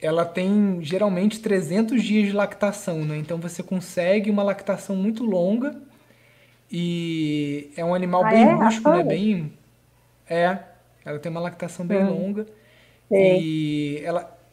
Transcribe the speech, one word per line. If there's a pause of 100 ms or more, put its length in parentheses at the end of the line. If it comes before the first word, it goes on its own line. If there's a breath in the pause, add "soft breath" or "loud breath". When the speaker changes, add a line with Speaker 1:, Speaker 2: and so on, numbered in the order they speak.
Speaker 1:
ela
tem
geralmente
trezentos
dias
de
lactação,
né?
Então
você
consegue
uma
lactação
muito
longa (960 soft breath)
e
é
um
animal
Speaker 2:
Ah,
Speaker 1:
bem
Speaker 2:
é?
A
Speaker 1:
rústico,
né?
Speaker 2:
Sunny?
Speaker 1:
Bem, (760)
é, (480)
ela
tem
uma
lactação
bem
Speaker 2:
Hum.
Speaker 1:
longa. (640 soft breath)
Speaker 2:
Sei.
Speaker 1:
E
ela, (160)